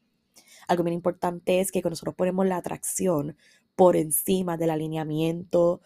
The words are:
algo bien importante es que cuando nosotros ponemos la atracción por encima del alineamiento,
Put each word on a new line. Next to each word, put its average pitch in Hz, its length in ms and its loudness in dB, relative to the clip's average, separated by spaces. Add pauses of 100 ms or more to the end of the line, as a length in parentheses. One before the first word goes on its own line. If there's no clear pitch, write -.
(680)
algo 175 160 2
bien 170 120 -2
importante 175 680 -2
es 190 100 -2
que 185 100 -2
cuando 170 120 -2
nosotros 156 240 -8
ponemos 185 280 0
la 185 120 0
atracción 160 800 -4 (420)
por 180 160 8
encima 175 600 0
del 165 140 0
alineamiento, 160 1160 -2